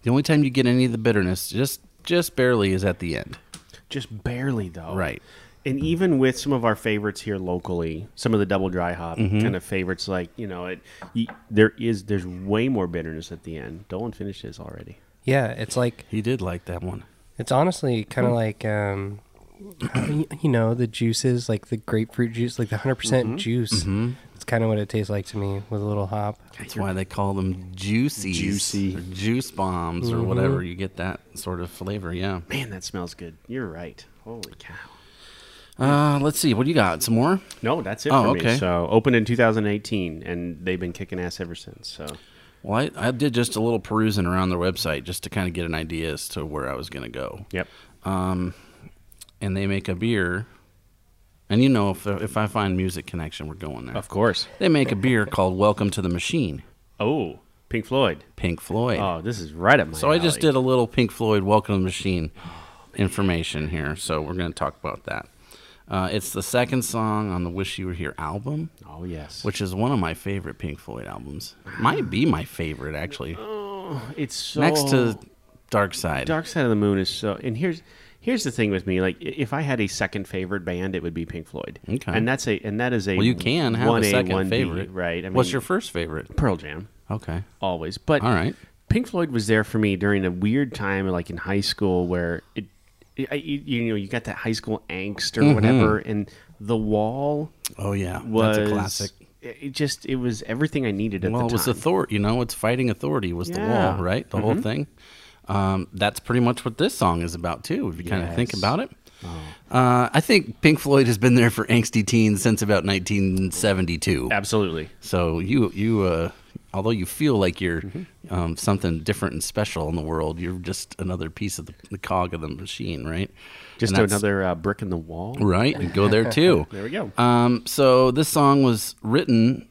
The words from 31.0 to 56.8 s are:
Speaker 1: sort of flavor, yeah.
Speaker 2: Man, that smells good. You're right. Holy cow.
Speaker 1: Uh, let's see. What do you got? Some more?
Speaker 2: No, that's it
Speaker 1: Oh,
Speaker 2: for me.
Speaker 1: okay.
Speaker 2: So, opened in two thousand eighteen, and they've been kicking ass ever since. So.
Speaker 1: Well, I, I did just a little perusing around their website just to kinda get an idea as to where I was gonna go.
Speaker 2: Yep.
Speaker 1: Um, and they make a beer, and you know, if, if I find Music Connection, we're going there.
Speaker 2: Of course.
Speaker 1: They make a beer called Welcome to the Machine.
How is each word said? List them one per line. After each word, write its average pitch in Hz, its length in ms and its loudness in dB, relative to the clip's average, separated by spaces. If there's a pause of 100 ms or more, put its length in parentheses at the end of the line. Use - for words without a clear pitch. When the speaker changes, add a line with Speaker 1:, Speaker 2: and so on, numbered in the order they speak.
Speaker 1:
sort 90 260 -6
of 87 80 -8
flavor, 92 460 -6
yeah. 92 340 -4
Speaker 2:
Man, 131 220 -6
that 92 120 -12
smells 90 300 -8
good. 82 240 -16 (100)
You're 120 200 -6
right. - 360 -12 (200)
Holy - 340 -14
cow. - 160 -20 (1040)
Speaker 1:
Uh, 143 400 4
let's 147 180 0
see. 131 160 2
What 117 120 2
do 151 40 0
you 170 60 0
got? 90 260 4
Some 117 140 2
more? 165 240 4 (240)
Speaker 2:
No, 147 180 0
that's 104 240 -6
it 147 60 2
Speaker 1:
Oh, 131 120 6
Speaker 2:
for 113 120 4
me. 85 60 -4
Speaker 1:
okay. 120 160 2
Speaker 2:
So, 87 340 2
opened 113 240 6
in 110 100 4
two 117 100 0
thousand 113 300 4
eighteen, 101 580 -4
and 87 400 -6
they've 92 160 -2
been 90 140 -6
kicking 92 260 -8
ass 90 200 -6
ever 85 160 -8
since. - 320 -18
So. 76 200 -12 (540)
Speaker 1:
Well, 117 340 -2
I, 107 120 -2
I - 40 2
did 127 220 0
just 120 220 0
a 110 60 -2
little 113 180 2
perusing 107 480 2
around 92 240 2
their 87 80 0
website 82 460 -2
just 90 180 -8
to - 80 -12
kinda 92 180 -2
get 85 160 -4
an 80 80 -4
idea 80 400 -4
as - 160 -8
to 78 160 -6
where 73 240 -6
I 67 60 -6
was 64 160 -10
gonna 64 180 -10
go. 65 420 -10
Speaker 2:
Yep. 90 160 -4 (380)
Speaker 1:
Um, 92 480 -2 (840)
and 98 180 -2
they 98 80 -2
make 98 240 -2
a 92 60 -2
beer, 98 500 0 (1040)
and 110 140 4
you 135 60 6
know, 104 200 4
if, 92 160 -6
if 101 320 -2
I 107 80 2
find 98 320 0
Music 90 300 -4
Connection, 80 400 -8
we're 78 80 -10
going 65 320 -10
there. 62 100 -8
Speaker 2:
Of - 100 -8
course. 110 400 0 (120)
Speaker 1:
They 185 100 4
make 147 220 4
a 110 40 0
beer 107 300 2
called 92 320 2
Welcome 104 340 4
to 101 120 -2
the 90 60 4
Machine. 87 520 0 (380)